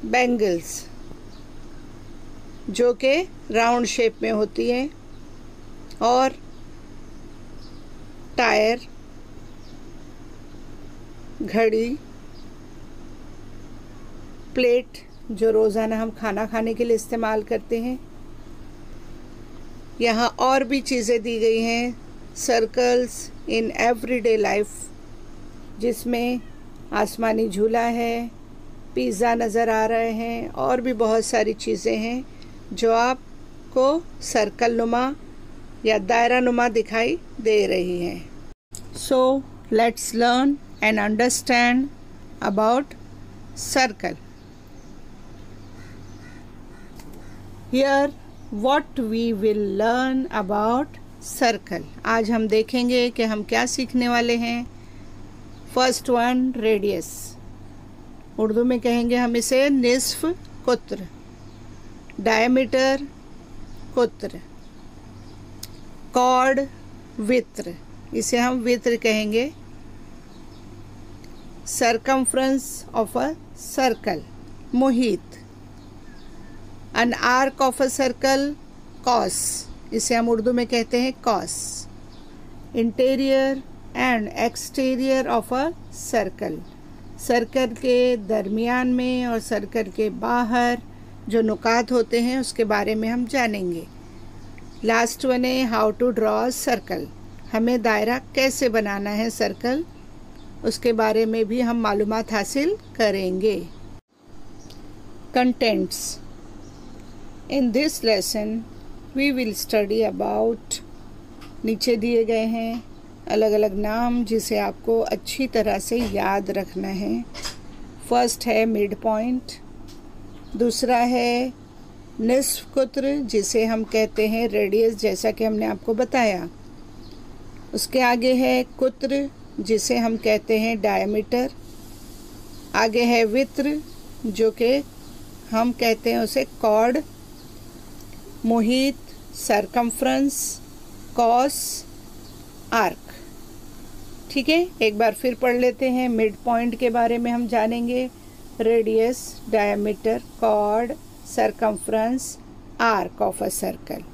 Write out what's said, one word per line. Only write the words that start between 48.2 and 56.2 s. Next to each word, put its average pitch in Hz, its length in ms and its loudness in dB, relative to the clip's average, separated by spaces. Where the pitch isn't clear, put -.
what 277 480 2
we 226 240 2
will 208 280 2
learn 254 500 2
about 214 560 0
circle। 208 600 0
आज 226 240 2
हम 220 160 2
देखेंगे 247 600 4
कि 233 140 0
हम 214 200 0
क्या 233 240 2
सीखने 247 420 0
वाले 240 280 4
हैं। 233 280 -2
First 254 340 2
one, 254 480 4